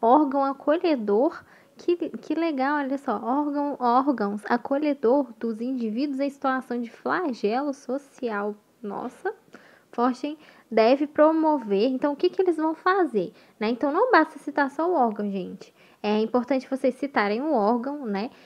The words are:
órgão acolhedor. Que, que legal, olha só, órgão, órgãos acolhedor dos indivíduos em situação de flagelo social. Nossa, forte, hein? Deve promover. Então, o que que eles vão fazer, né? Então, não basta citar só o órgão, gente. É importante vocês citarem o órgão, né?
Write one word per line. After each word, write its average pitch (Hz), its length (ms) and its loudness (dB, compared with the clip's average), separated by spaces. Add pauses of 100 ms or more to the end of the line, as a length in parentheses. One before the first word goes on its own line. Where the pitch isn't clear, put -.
órgão 277 420 4
acolhedor. 277 1000 0 (340)
Que, - 180 -2
que 302 380 -6
legal, 302 440 0
olha 277 200 -2
só, 262 180 -4
órgão, 285 640 -2
órgãos 240 680 0
acolhedor 277 920 0
dos 226 220 -6
indivíduos 254 580 -4
em 277 120 -2
situação 262 500 -4
de 226 80 -10
flagelo 269 840 -2
social. 226 840 -6 (260)
Nossa, 226 520 -8 (580)
forte, 247 360 0
hein? 302 100 -10 (320)
Deve 240 360 4
promover. 294 840 2
Então, 269 240 -2
o - 20 -6
que 359 140 0
que 359 120 0
eles 359 160 2
vão 320 180 -2
fazer, 311 580 0 (260)
né? 220 100 -2
Então, 254 220 0
não 453 200 2
basta 320 260 4
citar 285 320 -2
só 320 200 -2
o 370 60 0
órgão, 220 360 0
gente. 185 420 -10 (300)
É 208 160 0
importante 247 500 0
vocês 262 260 0
citarem 226 460 -2
o 311 100 -2
órgão, 247 540 0
né? 202 240 -4 (160)